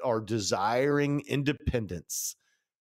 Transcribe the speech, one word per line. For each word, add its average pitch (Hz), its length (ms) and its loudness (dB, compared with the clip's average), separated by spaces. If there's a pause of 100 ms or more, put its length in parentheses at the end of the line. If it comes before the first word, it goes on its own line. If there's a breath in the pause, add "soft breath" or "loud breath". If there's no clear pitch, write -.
are 117 180 2
desiring 120 1040 2
independence, 117 1080 -2 (460)